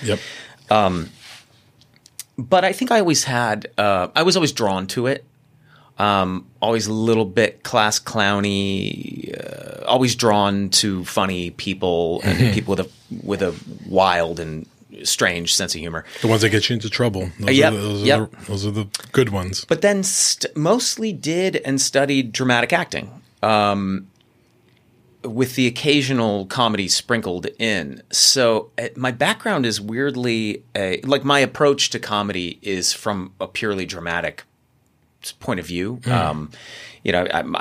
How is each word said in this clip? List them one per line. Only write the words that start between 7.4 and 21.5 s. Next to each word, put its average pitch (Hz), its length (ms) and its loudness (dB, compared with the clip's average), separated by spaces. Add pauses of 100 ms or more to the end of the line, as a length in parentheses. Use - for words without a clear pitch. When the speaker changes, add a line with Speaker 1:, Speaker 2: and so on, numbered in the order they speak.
Speaker 2:
class 107 360 2
clowny, 101 1400 -2
uh, - 480 -14
always 123 300 4
drawn 101 540 4 (120)
to 95 240 -2
funny 92 460 -2
people 87 720 -2
and 92 160 0
Speaker 1:
Mm-hmm. 113 140 4
Speaker 2:
people 98 220 -2
with 90 120 0
a, - 20 -18 (340)
with 98 200 -4
a 87 100 0 (340)
wild 87 520 2
and 80 260 -10 (380)
strange 87 500 0
sense 90 220 -2
of 82 60 -10
humor. 82 220 -8 (180)
Speaker 1:
The 117 60 2
ones 110 140 4
that 110 80 4
get 104 200 2
you 123 40 -2
into 110 160 -4
trouble. 95 400 -2 (100)
Those 101 100 -2
Speaker 2:
Uh, - 20 4
yep, 139 220 6
Speaker 1:
are - 20 -2
the, 101 60 -4
those 104 220 -2
Speaker 2:
yep. 127 160 4
Speaker 1:
are 107 60 -2
the, - 220 -14
those 101 180 -4
are 107 60 -2
the 101 160 -4 (240)
good 123 180 4
ones. 92 360 -4
Speaker 2:
But 160 160 0
then 202 220 2
st-, - 540 -2
mostly 220 560 0
did 170 440 -2